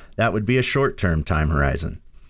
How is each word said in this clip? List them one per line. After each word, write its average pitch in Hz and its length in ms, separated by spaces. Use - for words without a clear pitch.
that 110 180
would 104 140
be 127 120
a 127 40
short-term 98 640
time 78 240
horizon. 71 520